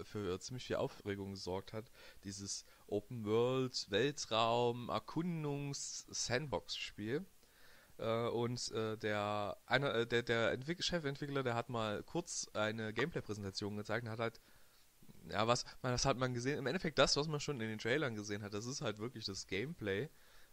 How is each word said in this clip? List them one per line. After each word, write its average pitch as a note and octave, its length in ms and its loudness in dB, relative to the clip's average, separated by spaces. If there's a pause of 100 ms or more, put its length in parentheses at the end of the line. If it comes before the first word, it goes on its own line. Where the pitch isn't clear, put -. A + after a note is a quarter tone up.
für F#2+ 380 -2
ziemlich B2+ 240 -8
viel A2 120 0
Aufregung G2+ 560 -4
gesorgt F#2+ 400 -6
hat. A2 200 -10 (320)
Dieses G2 400 -8 (240)
Open A2 360 -2
World, B2 680 2
Weltraum, A#2+ 1000 4
Erkundungs-, C#3+ 1160 -2
Sandbox-Spiel. A#2 1160 -2 (760)
Äh, A2+ 300 2
und, A#2+ 440 0
äh, A2 240 0
der, G#2 720 0
einer, C3 280 4
äh, A#2 140 4
der, A#2+ 160 4
der A#2 280 4
Entwick-, C3+ 300 -4
Chefentwickler, C#3+ 600 0
der A#2+ 100 2
hat A#2 140 0
mal A2 340 0
kurz - 520 -4
eine G#2+ 380 0
Gameplay-Präsentation G#2 840 -2
gezeigt G#2+ 300 -2
und A2 40 -4
hat A2 80 -6
halt, A#2 220 -2 (920)
ja, G2 160 4
was, A#2+ 180 4 (180)
man, B2+ 100 0
das B2 120 2
hat C3+ 120 6
man B2+ 180 0
gesehen, B2+ 240 0
im C3+ 80 -4
Endeffekt E3 320 2
das, C3+ 180 6
was D3+ 120 2
man D3+ 120 -2
schon C#3 200 -2
in A2 80 0
den A2 100 -4
Trailern B2+ 360 2
gesehen G#2 280 -4
hat, G2+ 120 -4
das G#2 120 -4
ist C3 140 -6
halt G#2+ 180 -2
wirklich A2+ 260 -6
das G2 220 -6
Gameplay. A2 600 -2 (440)